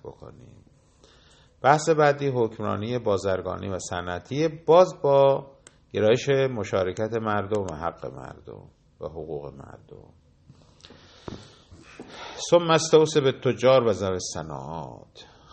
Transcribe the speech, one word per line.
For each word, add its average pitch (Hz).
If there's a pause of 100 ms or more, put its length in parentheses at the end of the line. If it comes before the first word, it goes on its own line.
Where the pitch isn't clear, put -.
بکنی. 64 (1120)
بحث 151
بعدی 143
حکمرانی 110
بازرگانی 95
و 92
صنعتی، 90
باز 160
با 139 (460)
گرایش 110
مشارکت 110
مردم 104
و 87
حق 82
مردم 64 (380)
و 82
حقوق 76
مردم. - (2500)
ثم 170
استوص 156
بالتجار 127
و 110
ذوی 95
الصناعات. 76 (280)